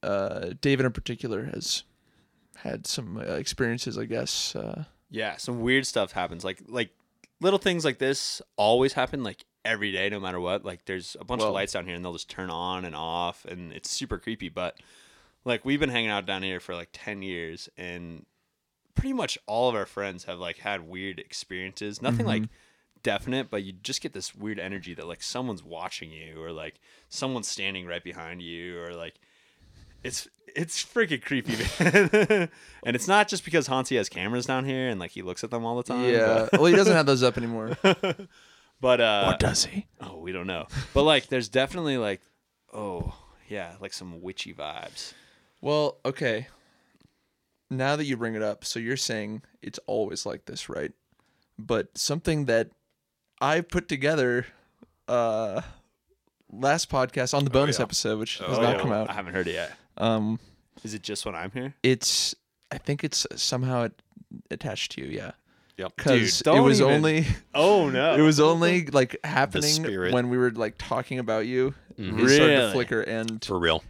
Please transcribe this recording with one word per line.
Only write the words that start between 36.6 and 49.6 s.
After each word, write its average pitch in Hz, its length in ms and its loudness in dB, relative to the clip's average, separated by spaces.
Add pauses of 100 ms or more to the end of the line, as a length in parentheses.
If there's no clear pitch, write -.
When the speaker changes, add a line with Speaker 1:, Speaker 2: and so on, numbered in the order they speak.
Speaker 1:
Well, 170 100 8
he 175 60 10
doesn't 190 180 8
have 156 100 6
those 135 180 6
up 123 140 4
anymore. 117 460 -4
Speaker 2:
<laughs> 190 340 2 (640)
But, 123 200 6
uh, 104 320 4
Speaker 1:
Or 90 40 0
does - 280 2
he? 202 220 -8 (120)
Speaker 2:
oh, - 200 -16
we 87 120 -8
don't 92 160 -6
know. 87 180 -4 (280)
But, 139 100 6
like, 147 240 4
there's 123 220 -2
definitely, 135 480 0
like, 104 240 -2 (520)
oh, 98 400 -8 (360)
yeah, 92 320 -10
like, 98 100 -12
some 87 300 -14
witchy 92 320 -10
vibes. - 580 -10 (480)
Speaker 1:
Well, 147 460 0
okay. 127 420 -2 (1200)
Now 131 260 0
that 151 100 -2
you 131 120 -2
bring 113 180 -4
it 107 60 -4
up, 104 240 -4
so - 140 -4
you're 120 180 -4
saying 107 460 -6 (180)